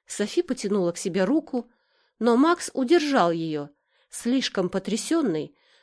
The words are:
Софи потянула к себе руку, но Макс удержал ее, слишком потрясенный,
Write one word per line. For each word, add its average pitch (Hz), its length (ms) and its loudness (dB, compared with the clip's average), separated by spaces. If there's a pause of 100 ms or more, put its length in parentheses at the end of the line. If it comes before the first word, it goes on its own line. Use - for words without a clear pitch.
Софи - 380 -4
потянула 202 480 -2
к 170 80 -10
себе 185 240 -2
руку, 262 480 -2 (480)
но 226 180 4
Макс 330 380 2
удержал 269 560 4
ее, 156 380 -4 (400)
слишком 240 600 -2
потрясенный, 196 840 -2 (280)